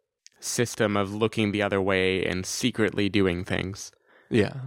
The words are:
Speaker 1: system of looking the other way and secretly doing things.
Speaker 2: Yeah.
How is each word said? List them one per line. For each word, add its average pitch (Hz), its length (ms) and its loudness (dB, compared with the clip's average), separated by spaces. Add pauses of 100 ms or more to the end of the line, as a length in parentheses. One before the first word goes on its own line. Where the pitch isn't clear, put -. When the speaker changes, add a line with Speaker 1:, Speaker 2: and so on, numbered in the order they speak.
(380)
Speaker 1:
system 110 600 0
of 101 160 0
looking 107 360 0
the 104 120 0
other 98 180 0
way 92 460 2
and 92 180 -2
secretly 104 640 0
doing 92 340 2
things. 92 480 -6 (380)
Speaker 2:
Yeah. 104 240 2 (140)